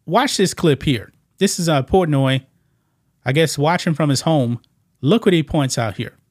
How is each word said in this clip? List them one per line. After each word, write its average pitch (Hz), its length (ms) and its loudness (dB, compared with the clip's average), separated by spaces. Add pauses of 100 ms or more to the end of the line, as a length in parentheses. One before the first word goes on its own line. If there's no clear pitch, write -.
watch 233 320 0
this 185 160 0
clip 147 300 0
here. 123 280 -4 (240)
This 196 240 -2
is, 170 80 -2
uh, 143 140 2
Portnoy, 139 640 0 (800)
I 127 60 0
guess, 151 260 0
watching 165 340 0
from 151 160 0
his 135 140 0
home. 127 380 0 (420)
Look 202 240 2
what 185 80 4
he 165 80 2
points 143 340 -2
out 113 220 -4
here. - 180 -10 (140)